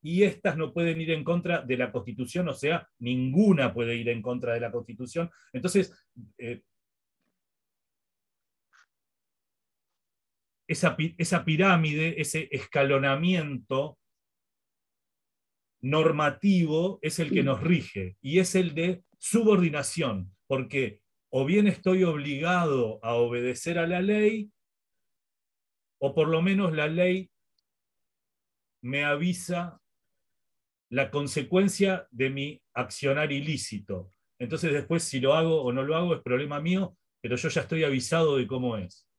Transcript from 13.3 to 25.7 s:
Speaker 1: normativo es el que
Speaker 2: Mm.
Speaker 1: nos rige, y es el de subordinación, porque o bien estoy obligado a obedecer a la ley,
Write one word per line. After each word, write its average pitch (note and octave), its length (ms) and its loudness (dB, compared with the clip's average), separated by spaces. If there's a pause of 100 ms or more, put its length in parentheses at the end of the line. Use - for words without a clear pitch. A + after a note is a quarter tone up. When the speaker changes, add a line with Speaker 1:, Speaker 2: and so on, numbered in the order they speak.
Speaker 1:
normativo D#3+ 1200 2
es D#3 180 -4
el D#3 120 -2
que E3+ 120 2
Speaker 2:
Mm. - 20 2
Speaker 1:
nos C3+ 160 0
rige, G2+ 600 -2
y D3+ 180 0
es F#3 160 0
el F3 180 2
de F3 300 -4 (140)
subordinación, D3+ 1160 2 (140)
porque C3 540 -2 (280)
o C3 160 0
bien G#3 220 4
estoy F#3 360 2
obligado D3 1000 0
a A#2 120 0
obedecer B2 640 0
a E3 80 0
la F3+ 140 0
ley, G#3 500 2 (1500)